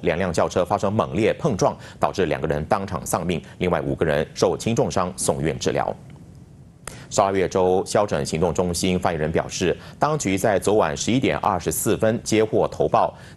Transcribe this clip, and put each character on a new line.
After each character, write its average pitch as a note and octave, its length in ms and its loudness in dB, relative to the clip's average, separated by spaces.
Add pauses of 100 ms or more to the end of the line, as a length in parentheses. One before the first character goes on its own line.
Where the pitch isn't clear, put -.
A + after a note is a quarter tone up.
两 E2 160 0
辆 F2+ 160 0
轿 F2 160 2
车 - 160 0
发 G#2 120 0
生 G2 140 0
猛 E2 240 0
烈 G2 180 2
碰 C3+ 220 -2
撞， A#2+ 200 2 (220)
导 D2+ 140 2
致 F#2+ 140 0
两 C#2+ 160 0
个 D2+ 60 0
人 D2 180 0
当 G2 200 0
场 E2 200 -6
丧 F#2 200 -2
命， E2+ 160 -2 (180)
另 F2+ 120 0
外 E2+ 80 2
五 C#2 160 -2
个 E2+ 100 0
人 D2+ 280 2
受 F2+ 240 2
轻 A2 180 -2
重 A#2 160 0
伤 F2+ 240 0
送 - 260 -2
院 C#2+ 160 -2
治 - 140 -2
疗。 - 240 -2 (1120)
沙 - 140 2
拉 F#2+ 80 0
越 F#2+ 160 2
州 F#2 380 2
消 G#2+ 200 2
拯 E2 200 -2
行 D#2+ 140 -4
动 E2+ 140 2
中 F2+ 200 0
心 F2+ 260 0
发 F#2+ 120 0
言 E2 80 -2
人 D#2 120 -2
表 E2+ 160 0
示， - 280 0 (220)
当 D3+ 220 0
局 F#2+ 180 0
在 G2 220 2
昨 G2+ 160 2
晚 E2+ 200 2
十 - 140 -4
一 B2 120 2
点 E2+ 160 2
二 G2 200 0
十 E2+ 140 -4
四 G#2 240 0
分 A2 260 0
接 A2 220 2
获 G2+ 240 2
投 - 180 -2
报， - 300 2 (220)